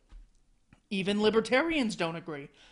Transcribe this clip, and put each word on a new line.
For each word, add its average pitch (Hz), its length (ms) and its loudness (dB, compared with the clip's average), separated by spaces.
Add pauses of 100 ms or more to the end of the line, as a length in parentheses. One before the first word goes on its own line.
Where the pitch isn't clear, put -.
(880)
Even 202 320 -2
libertarians 226 760 2
don't 165 200 -4
agree. 151 340 -12 (220)